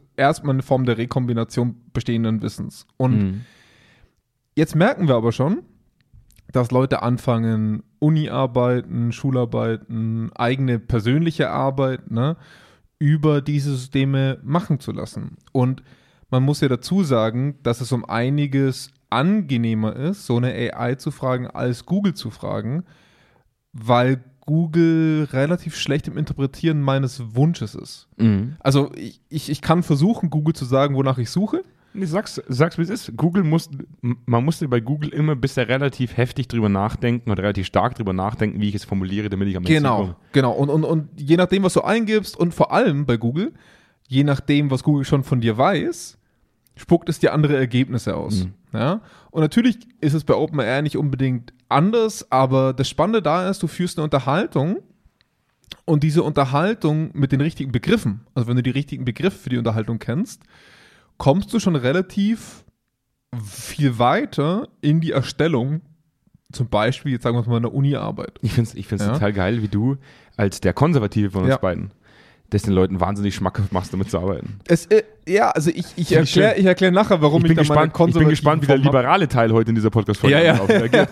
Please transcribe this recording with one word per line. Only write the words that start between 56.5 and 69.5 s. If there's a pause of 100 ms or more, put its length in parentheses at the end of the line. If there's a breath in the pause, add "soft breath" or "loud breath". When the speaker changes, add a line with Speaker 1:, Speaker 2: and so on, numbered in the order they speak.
Speaker 1:
mit
den
richtigen
Begriffen, (140)
also
wenn
du
die
richtigen
Begriffe
für
die
Unterhaltung
kennst, (760 soft breath)
kommst
du
schon
relativ (800)
viel
weiter (120)
in
die
Erstellung, (680)
zum
Beispiel,
jetzt
sagen
wir
mal,
einer
Uni-Arbeit.
Speaker 2:
Ich
find's,
ich
find's
Speaker 1:
Ja.
Speaker 2:
total
geil,